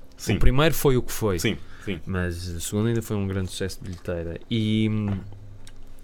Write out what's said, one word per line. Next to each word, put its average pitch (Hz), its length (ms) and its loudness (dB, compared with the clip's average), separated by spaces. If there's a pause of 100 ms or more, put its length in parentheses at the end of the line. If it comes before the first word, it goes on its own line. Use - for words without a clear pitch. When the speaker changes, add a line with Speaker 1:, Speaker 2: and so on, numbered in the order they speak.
(160)
Speaker 1:
Sim. 107 200 0
Speaker 2:
O - 20 0
primeiro 135 360 8
foi 139 220 4
o 120 60 2
que - 100 -4
foi. 98 260 0
Speaker 1:
Sim, 98 180 0 (280)
sim. 92 220 -4
Speaker 2:
Mas 90 420 -2
o 85 120 -6
segundo 104 280 0
ainda 117 140 0
foi 107 140 -4
um 98 100 0
grande 95 240 -2
sucesso - 320 -6
de 98 80 -10
bilheteira. 85 480 -6 (120)
E, 110 380 2 (1160)